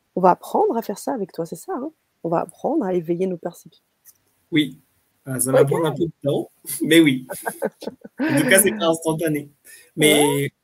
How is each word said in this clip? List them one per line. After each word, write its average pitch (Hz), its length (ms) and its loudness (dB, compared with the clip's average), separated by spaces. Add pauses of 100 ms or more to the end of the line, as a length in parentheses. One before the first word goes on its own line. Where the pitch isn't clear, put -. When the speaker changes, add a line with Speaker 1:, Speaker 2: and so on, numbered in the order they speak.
(160)
Speaker 1:
on 185 60 -4
va 180 100 6
apprendre 359 460 0
à 226 40 -4
faire 208 180 -8
ça 277 140 -6
avec 196 180 -6
toi, 165 140 -8
c'est 170 100 -12
ça, 370 200 -10
hein ? 285 160 -8 (320)
On 170 60 -4
va 165 120 0
apprendre 262 440 -4
à 185 80 -4
éveiller 175 340 -2
nos 180 100 -6
perceptions. - 460 -16 (680)
Speaker 2:
Oui. 151 280 -2 (460)
Ah, 131 140 -6
ça 131 140 -2
va 170 80 6
Speaker 1:
Ok. 143 80 4
Speaker 2:
prendre 160 160 0
un 156 80 0
peu 160 120 -2
de 160 60 -6 (120)
temps, 147 260 -2 (160)
<laughs> - 180 -8
mais 156 160 6
oui. 139 280 2 (920)
En 285 220 0
tout 254 80 0
cas, 190 120 6
c'est 190 160 2
pas 170 100 -2
instantané. 160 640 -2 (460)
Mais 151 200 6
Speaker 1:
Ouais. 143 380 2 (100)